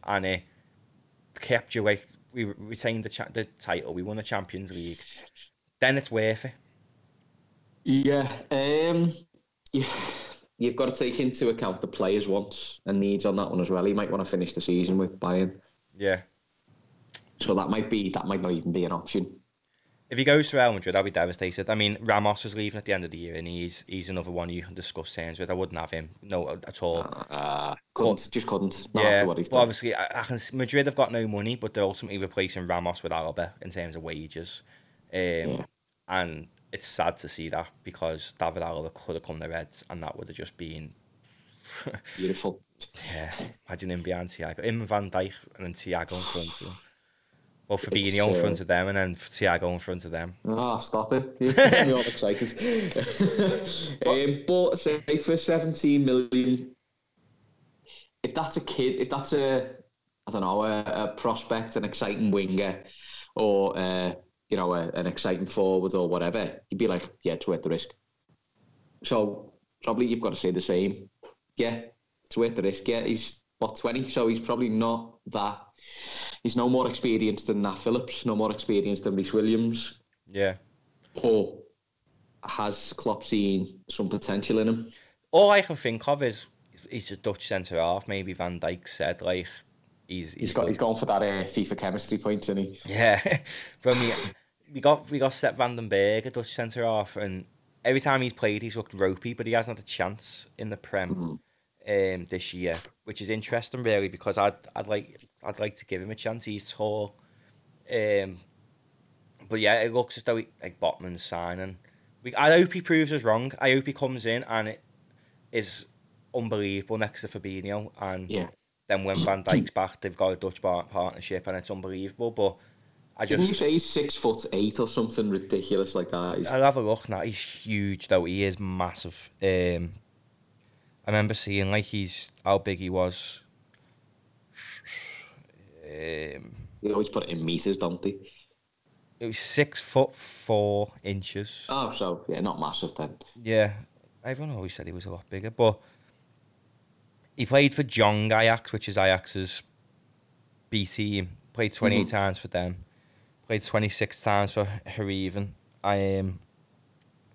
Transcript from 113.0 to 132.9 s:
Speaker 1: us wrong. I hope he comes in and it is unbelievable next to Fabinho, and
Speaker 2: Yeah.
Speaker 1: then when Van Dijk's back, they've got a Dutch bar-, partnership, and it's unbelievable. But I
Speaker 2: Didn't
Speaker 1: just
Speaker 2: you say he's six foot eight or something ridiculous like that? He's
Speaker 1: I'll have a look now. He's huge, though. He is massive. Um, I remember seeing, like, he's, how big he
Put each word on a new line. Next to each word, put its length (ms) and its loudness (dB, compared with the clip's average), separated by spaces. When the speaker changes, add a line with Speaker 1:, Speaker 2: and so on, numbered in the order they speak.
Speaker 1:
us 100 0
wrong. 380 2
I 120 4
hope 140 2
he 60 -2
comes 340 -4
in 180 0
and 240 -2
it 140 -10
is 340 -4
unbelievable 640 -2
next 240 -4
to 60 -8
Fabinho, 640 -8
and 280 -6
Speaker 2:
Yeah. 200 -2
Speaker 1:
then 160 2
when 120 0
Van 260 2
Dijk's 280 2
back, 320 -2
they've 140 -6
got 160 4
a 40 -4
Dutch 240 -6
bar-, 220 0
partnership, 640 -4
and 100 -4
it's 140 -8
unbelievable. 640 -6
But 240 2
I 80 -4
Speaker 2:
Didn't 220 4
Speaker 1:
just 140 0
Speaker 2:
you 60 2
say 60 4
he's 160 2
six 280 0
foot 360 0
eight 280 0
or 80 2
something 420 0
ridiculous 640 0
like 160 -2
that? 280 -2
He's 100 -2
Speaker 1:
I'll 140 2
have 140 6
a 60 0
look 260 0
now. 140 -4
He's 180 -4
huge, 680 -4
though. 160 6
He 200 0
is 140 0
massive. 720 -4
Um, 520 2
I 40 -2
remember 240 2
seeing, 360 0
like, 160 2
he's, 440 -6
how 140 6
big 220 -4
he 100 -4